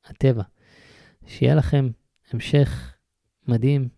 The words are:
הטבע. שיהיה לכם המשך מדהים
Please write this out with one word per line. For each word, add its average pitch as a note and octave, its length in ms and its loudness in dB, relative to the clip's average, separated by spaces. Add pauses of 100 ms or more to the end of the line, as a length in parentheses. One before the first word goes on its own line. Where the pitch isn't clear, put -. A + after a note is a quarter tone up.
הטבע. B2 340 0 (840)
שיהיה C#3 280 2
לכם C#3 340 0 (420)
המשך - 640 -2 (520)
מדהים B2+ 400 0 (100)